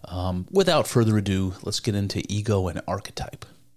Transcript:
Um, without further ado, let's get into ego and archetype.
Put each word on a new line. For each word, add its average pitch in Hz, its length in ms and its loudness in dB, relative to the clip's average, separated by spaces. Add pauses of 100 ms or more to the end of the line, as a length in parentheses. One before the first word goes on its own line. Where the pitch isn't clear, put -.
Um, 90 460 -4
without 180 360 4
further 110 300 4
ado, 95 360 2 (100)
let's - 160 -4
get 101 160 -2
into 101 320 -2
ego 101 400 0
and 82 200 -6
archetype. - 580 -8 (320)